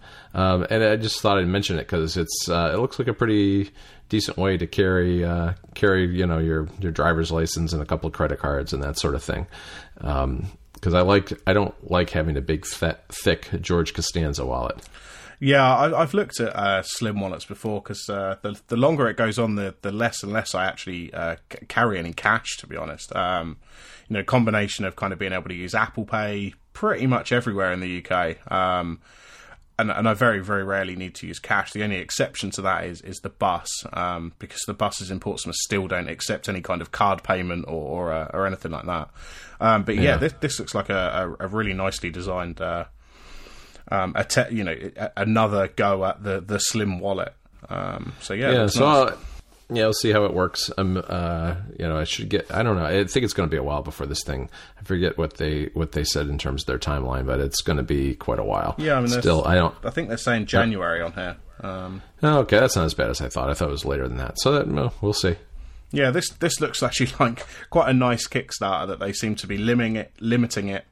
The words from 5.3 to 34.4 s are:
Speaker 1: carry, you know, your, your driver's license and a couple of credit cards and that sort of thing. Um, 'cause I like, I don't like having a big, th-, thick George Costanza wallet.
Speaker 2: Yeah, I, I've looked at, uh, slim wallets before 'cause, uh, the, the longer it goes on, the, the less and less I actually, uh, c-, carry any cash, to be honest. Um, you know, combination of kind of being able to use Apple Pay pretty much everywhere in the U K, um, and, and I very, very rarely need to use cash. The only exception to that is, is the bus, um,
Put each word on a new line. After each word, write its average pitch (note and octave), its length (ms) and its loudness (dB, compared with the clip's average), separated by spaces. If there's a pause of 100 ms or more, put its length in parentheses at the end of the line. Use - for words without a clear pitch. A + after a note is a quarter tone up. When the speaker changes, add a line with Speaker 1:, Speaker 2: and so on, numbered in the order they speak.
Speaker 1:
carry, F#2 320 4
you F2+ 200 2
know, E2 120 2
your, D#2+ 300 0 (120)
your F2 120 -2
driver's E2 400 2
license E2 400 0
and D#2 100 0
a C#2+ 40 -4
couple D#2+ 220 -2
of D#2 40 -4
credit C#2+ 260 0
cards C#2 340 -2
and C#2 100 -2
that D2 160 -4
sort D2 160 0
of - 80 -4
thing. - 240 -4 (540)
Um, C2+ 460 -2 (340)
'cause F2 140 2
I F2+ 80 6
like, G2 300 4 (140)
I - 60 6
don't G2+ 220 2 (160)
like F2 200 2
having D#2+ 260 0
a C2+ 40 0
big, D2+ 260 -2
th-, - 300 -2 (120)
thick - 400 0 (120)
George E2+ 340 0
Costanza D2 500 -2
wallet. B1 320 -4 (640)
Speaker 2:
Yeah, C#3 240 6 (100)
I, D3+ 280 4
I've D3+ 120 0
looked - 260 -2
at, A2+ 140 -2
uh, G2 280 2
slim G#2+ 380 -4
wallets F#2 260 -6
before G#2 360 -6
'cause, - 260 -10
uh, G2 340 -2
the, G#2 260 -8
the A#2 80 0
longer C#3 320 4
it G#2 80 -2
goes A2 220 0
on, A2 160 0
the, G2 280 -4
the G2 100 -4
less A2+ 300 -2
and G2+ 100 -6
less G#2+ 220 -2
I F#2 120 0
actually, F2+ 480 -8
uh, E2 220 -4 (160)
c-, - 160 -16
carry A2+ 300 2
any E2+ 140 -6
cash, - 460 0
to - 80 -18
be D#2 100 -12
honest. D#2+ 400 -10
Um, F2 400 -2 (520)
you A2 60 -4
know, G2+ 100 0
combination G#2+ 600 2
of F#2 120 -4
kind G2 160 -4
of E2+ 60 -6
being F#2+ 140 -4
able F#2 160 -4
to F#2 60 -8
use F2+ 200 -6
Apple A2 300 0
Pay G#2 500 -4 (200)
pretty C3 320 0
much A#2+ 260 0
everywhere G2 400 0
in F2+ 80 -2
the F#2 80 -4
U F2+ 140 -6
K, E2+ 340 0 (120)
um, F2+ 520 0 (800)
and, G#2+ 120 0
and A2+ 160 2
I A2 60 4
very, G#2+ 260 2
very G2 240 -2
rarely F#2+ 320 -2
need F#2 200 -8
to F2 120 -12
use E2+ 100 -10
cash. G2+ 340 -2
The G#2 120 -4
only G2+ 140 -2
exception - 540 -4
to G2 100 -8
that F2+ 240 0
is, F2 160 -10
is F#2 180 -14
the G2 80 -10
bus, F2+ 400 0 (240)
um, E2+ 480 -4